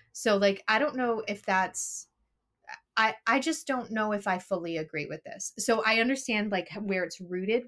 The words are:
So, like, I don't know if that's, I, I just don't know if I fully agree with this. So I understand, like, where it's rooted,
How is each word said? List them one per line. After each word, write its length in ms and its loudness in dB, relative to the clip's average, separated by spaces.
So, 240 2
like, 320 4
I 100 4
don't 180 0
know 300 0
if 200 -6
that's, 640 -2
I, 180 4
I 140 4
just 260 -2
don't 260 -2
know 200 0
if 140 -2
I 120 2
fully 380 -4
agree 300 -4
with 180 -10
this. 340 -10
So 280 2
I 140 4
understand, 520 0
like, 160 -2
where 260 0
it's 160 -10
rooted, 480 -2